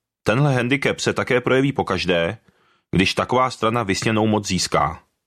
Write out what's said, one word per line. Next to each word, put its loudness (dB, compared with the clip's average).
Tenhle 2
handicap -2
se -2
také 0
projeví 2
pokaždé, -2
když 2
taková 0
strana -2
vysněnou 0
moc 0
získá. -2